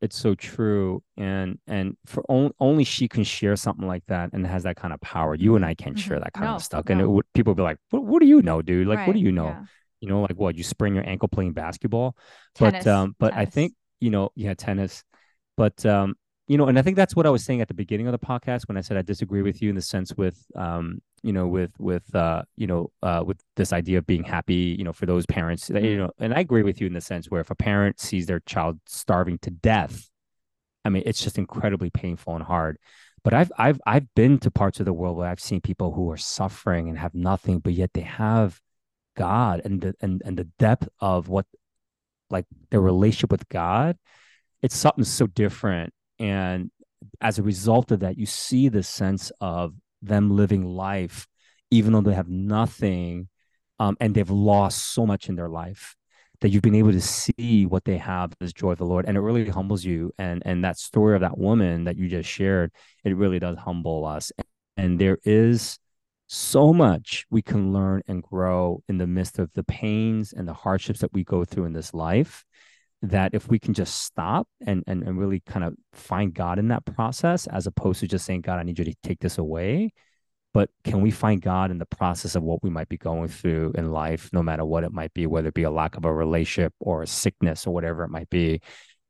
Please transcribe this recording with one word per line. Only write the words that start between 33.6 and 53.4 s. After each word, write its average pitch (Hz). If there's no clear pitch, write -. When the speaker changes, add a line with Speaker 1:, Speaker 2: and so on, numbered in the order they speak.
Speaker 1:
I've 131
been 127
to -
parts -
of 98
the 92
world 85
where 87
I've 90
seen 95
people 90
who 87
are 78
suffering 87
and 82
have 82
nothing, 90
but 87
yet 90
they 87
have 107
God 95
and 98
the, 92
and, 92
and 92
the 90
depth 113
of 90
what, 98
like, 90
their 107
relationship 95
with -
God, 104
it's -
something 131
so -
different. 95
And 95
as 107
a 104
result 107
of 104
that, 92
you 107
see 131
the 104
sense 95
of 87
them 101
living 101
life, 92
even 110
though 110
they 101
have 90
nothing, 92